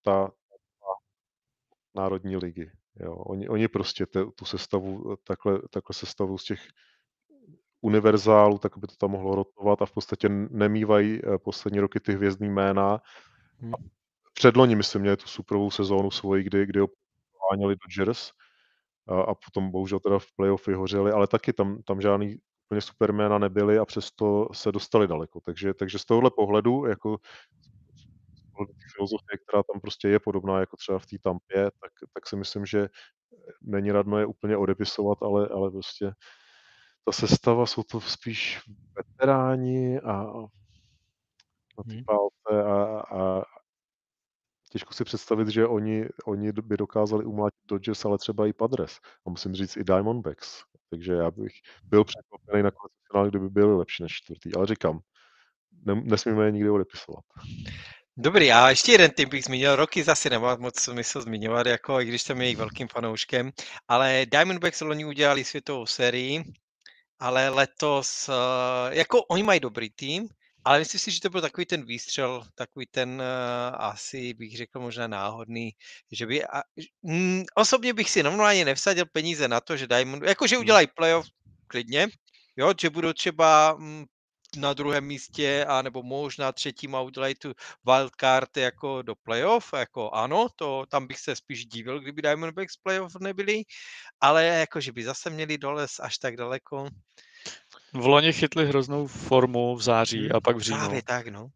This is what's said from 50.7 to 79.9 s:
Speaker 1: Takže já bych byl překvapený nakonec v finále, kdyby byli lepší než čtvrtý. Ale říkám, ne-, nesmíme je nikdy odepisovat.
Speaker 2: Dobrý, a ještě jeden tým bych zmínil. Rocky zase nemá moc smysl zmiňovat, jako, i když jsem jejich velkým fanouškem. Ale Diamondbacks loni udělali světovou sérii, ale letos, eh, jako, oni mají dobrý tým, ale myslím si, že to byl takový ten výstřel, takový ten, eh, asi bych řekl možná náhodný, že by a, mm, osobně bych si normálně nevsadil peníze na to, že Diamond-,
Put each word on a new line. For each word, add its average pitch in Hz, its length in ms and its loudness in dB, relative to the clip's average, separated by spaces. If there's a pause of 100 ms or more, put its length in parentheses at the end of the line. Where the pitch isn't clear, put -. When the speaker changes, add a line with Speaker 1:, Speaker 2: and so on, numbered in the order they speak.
Speaker 1:
Takže 85 220 -6
já 85 180 0
bych 104 220 -10 (320)
byl 104 200 6
překvapený - 580 -2
nakonec 101 300 -2
v - 200 -20
finále, 101 160 4
kdyby 98 200 -2
byli 101 280 6
lepší 85 260 -4
než 82 100 -10
čtvrtý. - 440 -14
Ale 95 100 2
říkám, 82 340 -2 (840)
ne-, 101 200 0
nesmíme 107 400 2
je 107 80 4
nikdy 104 180 0
odepisovat. - 540 -4 (920)
Speaker 2:
Dobrý, 143 360 6
a 123 180 12
ještě 135 220 6
jeden 175 180 10
tým 139 180 0
bych 135 160 -6
zmínil. 135 320 2
Rocky 156 280 0
zase 147 260 2
nemá 120 260 0
moc 120 240 -8
smysl 123 400 -6
zmiňovat, 113 460 -2
jako, 127 340 0
i 123 40 -2
když 117 180 -4
jsem 127 200 -6
jejich 123 140 0
velkým 110 320 -8
fanouškem. 120 600 -4 (380)
Ale 131 420 4
Diamondbacks 170 500 2
loni 151 240 -4
udělali 143 400 2
světovou 131 420 -8
sérii, 127 580 -2 (720)
ale 127 300 0
letos, 139 800 0
eh, 127 680 -2
jako, 208 260 4
oni 185 200 -2
mají 196 180 4
dobrý 113 300 -8
tým, 170 380 -8 (360)
ale 143 140 6
myslím 160 220 -2
si, 214 100 -6
že 170 100 -4
to 185 100 -2
byl 180 100 -4
takový 160 260 -6
ten 151 180 -6
výstřel, 120 600 -6 (100)
takový 123 360 -12
ten, 131 320 -6
eh, 123 540 -4
asi 117 580 -8
bych 113 220 -16
řekl 120 240 -12
možná 120 260 -8
náhodný, 110 640 -8 (420)
že 110 140 -8
by 135 180 -2
a, - 180 -8 (400)
mm, 185 400 -2 (120)
osobně 233 400 2
bych 208 160 -2
si 170 120 2
normálně 196 420 2
nevsadil 170 480 0
peníze 156 360 -2
na 120 120 2
to, 160 160 -6
že 131 100 -6
Diamond-, 131 420 0